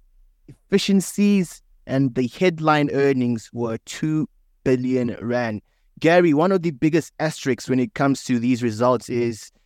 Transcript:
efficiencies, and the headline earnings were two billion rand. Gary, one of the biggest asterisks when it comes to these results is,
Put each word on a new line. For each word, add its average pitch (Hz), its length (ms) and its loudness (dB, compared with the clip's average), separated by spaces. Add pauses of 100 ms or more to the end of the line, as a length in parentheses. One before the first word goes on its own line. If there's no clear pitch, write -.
(480)
efficiencies, 196 1120 0 (260)
and 135 280 0
the 127 120 0
headline 156 640 0
earnings 127 640 0
were 117 320 -4
two 156 420 -4 (380)
billion 127 560 0
rand. 117 400 -4 (400)
Gary, 170 320 4
one 165 180 2
of 190 100 0
the 170 100 -2
biggest 156 480 -2
asterisks 143 500 -4
when 127 100 2
it 123 140 -2
comes 139 300 0
to 123 160 0
these 120 240 0
results 117 460 0
is, 117 420 -4 (140)